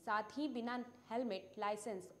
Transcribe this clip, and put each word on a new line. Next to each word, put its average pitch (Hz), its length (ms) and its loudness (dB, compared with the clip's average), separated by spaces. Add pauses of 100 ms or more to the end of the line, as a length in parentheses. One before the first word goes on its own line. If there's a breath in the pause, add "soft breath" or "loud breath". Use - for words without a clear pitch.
साथ 220 180 4
ही 285 240 0
बिना 240 380 0 (260)
हेलमेट, 226 480 0
लाइसेंस 208 600 0